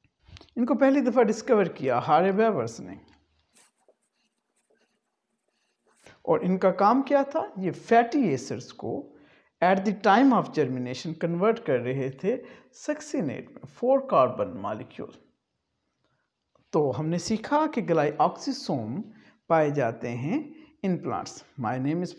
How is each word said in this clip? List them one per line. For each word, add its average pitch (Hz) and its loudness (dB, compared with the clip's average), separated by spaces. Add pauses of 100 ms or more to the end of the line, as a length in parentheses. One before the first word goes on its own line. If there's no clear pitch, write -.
(580)
इनको 247 2
पहली 269 4
दफ़ा 240 4
डिस्कवर 214 2
किया 127 -2
हारे 165 4
वेवर्स 196 0
ने। - -16 (3250)
और - 2
इनका 185 2
काम 208 4
क्या 277 2
था? 320 -4
ये 185 -2
फैटी 240 2
एसिड्स 131 -4
को - -10 (460)
at 190 4
the 196 -4
time 226 4
of 190 2
germination 127 -4
convert 185 0
कर 131 0
रहे 131 -4
थे 208 -4 (340)
सक्सिनेट 269 -6
में, - -20
फोर 262 0
कार्बन 113 2
मॉलिक्यूल। 107 -10 (1600)
तो 147 2
हमने 156 -2
सीखा 285 -2
कि 277 -4
glyoxysome 160 -2 (480)
पाए 156 4
जाते 123 -2
हैं 139 -6 (300)
in 170 -2
plants। - -8
My - -
name 127 -2
is 170 -2